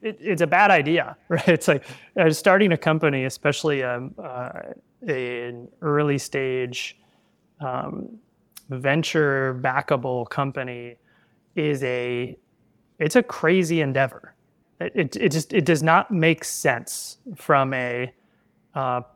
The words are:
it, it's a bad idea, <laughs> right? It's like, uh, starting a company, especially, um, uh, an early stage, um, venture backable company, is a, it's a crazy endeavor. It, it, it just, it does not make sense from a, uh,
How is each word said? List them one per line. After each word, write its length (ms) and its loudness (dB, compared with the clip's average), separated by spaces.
it, 180 -6
it's 220 -2
a 40 4
bad 240 6
idea, 520 2
<laughs> 60 -16
right? 200 0
It's 200 4
like, 160 2
uh, 140 6
starting 420 4
a 40 2
company, 480 0
especially, 580 -2
um, 400 -6
uh, 280 -10
an 600 -6
early 380 2
stage, 800 -4
um, 580 -8
venture 880 0
backable 680 -2
company, 680 -6
is 280 -2
a, 540 -4
it's 180 2
a 60 6
crazy 580 2
endeavor. 540 -2
It, 140 -6
it, 220 -2
it 160 2
just, 200 -4
it 120 2
does 180 2
not 280 4
make 340 2
sense 760 -4
from 380 2
a, 380 -6
uh, 280 -2